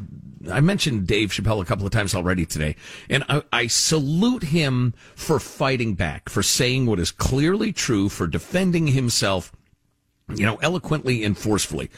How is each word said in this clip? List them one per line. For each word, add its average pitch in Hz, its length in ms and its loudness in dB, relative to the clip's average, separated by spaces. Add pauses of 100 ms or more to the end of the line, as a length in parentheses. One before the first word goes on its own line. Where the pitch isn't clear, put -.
(500)
I 110 100 2
mentioned 147 480 2
Dave 104 220 2
Chappelle 107 300 0
a 90 40 -2
couple 101 200 -2
of 98 60 -2
times 104 240 0
already 90 320 2
today, 76 300 -2 (340)
and 139 180 0
I, 143 140 0 (100)
I 120 140 0
salute 165 800 0
him 135 500 2 (220)
for 147 240 0
fighting 123 540 -2
back, 80 340 -4
for 98 160 0
saying 127 420 2
what 101 140 2
is 80 100 0
clearly 180 640 0
true, 101 360 0
for 90 200 -2
defending 170 600 0
himself, 113 640 0 (840)
you 104 120 0
know, 110 100 0
eloquently 143 680 -2
and 104 120 0
forcefully. 87 600 -2